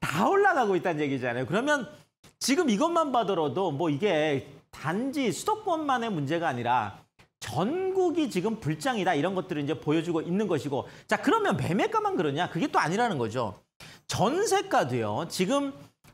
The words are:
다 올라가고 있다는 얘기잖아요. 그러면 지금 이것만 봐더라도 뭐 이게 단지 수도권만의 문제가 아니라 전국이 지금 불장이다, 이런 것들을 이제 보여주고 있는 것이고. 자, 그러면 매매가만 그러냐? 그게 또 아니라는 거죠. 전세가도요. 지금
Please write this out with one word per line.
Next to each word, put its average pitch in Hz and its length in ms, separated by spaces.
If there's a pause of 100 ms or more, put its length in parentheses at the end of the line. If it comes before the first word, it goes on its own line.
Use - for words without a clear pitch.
다 170 260
올라가고 339 480
있다는 165 280
얘기잖아요. 127 420
그러면 247 420 (520)
지금 285 300
이것만 302 420
봐더라도 180 600
뭐 156 180
이게 151 600 (200)
단지 240 600
수도권만의 320 800
문제가 160 400
아니라 117 500 (400)
전국이 339 880
지금 214 300
불장이다, 180 540
이런 160 200
것들을 170 300
이제 147 160
보여주고 160 420
있는 190 260
것이고. 139 400 (200)
자, 208 140
그러면 381 340
매매가만 392 640
그러냐? 156 320
그게 190 180
또 - 120
아니라는 196 380
거죠. 110 420 (480)
전세가도요. 185 1200
지금 269 440 (400)